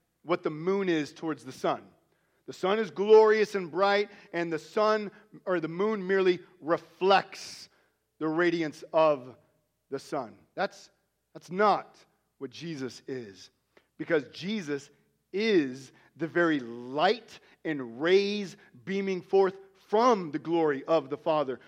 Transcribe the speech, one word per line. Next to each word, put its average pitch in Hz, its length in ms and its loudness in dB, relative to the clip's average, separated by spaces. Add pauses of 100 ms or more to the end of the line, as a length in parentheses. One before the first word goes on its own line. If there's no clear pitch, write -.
(240)
what 175 200 -4
the 170 80 -4
moon 185 360 -4
is 156 260 -2
towards 151 300 -8
the 127 80 -16
sun. 135 300 -4 (680)
The 131 60 -12
sun 190 260 -2
is 208 120 -6
glorious 214 640 6
and 180 160 -8
bright, 202 380 0 (240)
and 170 180 -4
the 156 80 -4
sun 214 520 -2 (340)
or 180 140 -2
the 160 100 -4
moon 196 360 -2
merely 185 340 2 (200)
reflects - 1120 -2 (500)
the 156 80 -2
radiance 165 640 -2
of 147 460 2 (520)
the 139 100 -8
sun. 127 340 -10 (220)
That's, - 340 -8 (440)
that's - 180 -18
not 180 440 2 (440)
what 135 100 -10
Jesus 131 580 -12
is, 110 440 -14 (460)
because 160 260 -2 (100)
Jesus 160 560 -8 (420)
is 151 600 0 (240)
the 165 100 -6
very 160 320 2
light 131 800 -4 (240)
and 131 380 -8
rays 196 560 0 (260)
beaming 190 380 -4
forth 190 340 2 (320)
from 208 440 2
the 147 80 -6
glory 151 460 0
of 147 240 0
the 143 80 -8
Father. 143 500 -2